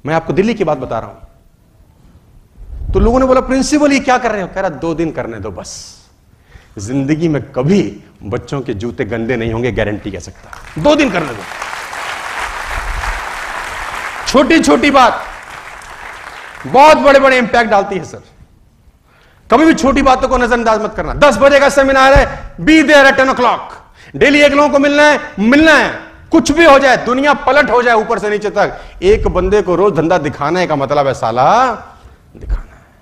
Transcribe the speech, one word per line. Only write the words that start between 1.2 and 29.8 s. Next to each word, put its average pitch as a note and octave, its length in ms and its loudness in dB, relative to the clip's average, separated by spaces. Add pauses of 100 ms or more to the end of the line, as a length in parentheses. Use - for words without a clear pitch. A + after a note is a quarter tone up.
तो F#3+ 60 0
लोगों A#3 220 2
ने C4 60 2
बोला, B3+ 140 0
"प्रिंसिपल, C#4 520 0
ये C4+ 80 0
क्या B3+ 180 0
कर A#3 120 -4
रहे G#3 120 -4
हो?" E3+ 120 -8
कह F#3+ 60 -6
रहा, F#3+ 100 -4
"दो D#3 240 -6
दिन D#3+ 180 -4
करने A2+ 260 -10
दो G2+ 120 -10
बस, - 480 -18 (800)
जिंदगी C#3 500 -4
में D3 240 -4
कभी F#3 520 -2 (180)
बच्चों B2+ 380 -8
के A#2+ 140 -8
जूते A#2 300 -8
गंदे A2+ 320 -4
नहीं A2+ 160 -4
होंगे, A#2 200 -4
गारंटी G#2 380 -6
कह F#2+ 80 -12
सकता, - 640 -16
दो D4+ 140 4
दिन C#4 140 0
करने E3 160 -4
दो।" G#2+ 160 -12 (2750)
छोटी-छोटी C#4+ 600 2
बात B3+ 340 2 (1400)
बहुत C#4+ 300 6
बड़े-बड़े C4+ 420 4
इम्पैक्ट A#3 320 0
डालती G3 260 0
है D#3+ 80 -6
सर। A2 160 -16 (1300)
कभी C#4 140 4
भी D#4+ 100 4
छोटी C4+ 280 0
बातों C4 260 2
को B3+ 80 0
नजरअंदाज A3+ 460 0
मत G#3+ 120 -6
करना। D#3 200 -6
दस B3+ 220 4
बजे C#4 220 4
का C#4 100 4
सेमिनार C4+ 460 4
है, - 420 0
be D4+ 280 4
there C4+ 280 6
at C4+ 60 -2
ten C4 160 0
o'clock। A3+ 240 0 (580)
डेली C#4 240 4
एक C#4+ 120 6
लोगों C#4+ 180 2
को C#4+ 80 2
मिलना C#4+ 240 2
है, D4 180 4 (180)
मिलना C#4+ 340 4
है, G#3+ 360 0 (220)
कुछ D#4+ 200 2
भी E4 140 4
हो C#4 140 8
जाए, C4 180 4
दुनिया C4+ 380 0
पलट C#4 360 0
हो A#3+ 120 2
जाए A#3+ 120 2
ऊपर A3 240 0
से G#3 120 -4
नीचे G#3 200 -4
तक, F3+ 300 -2 (220)
एक G3+ 260 2
बंदे F#3 340 0
को F3 120 -2
रोज F#3 200 2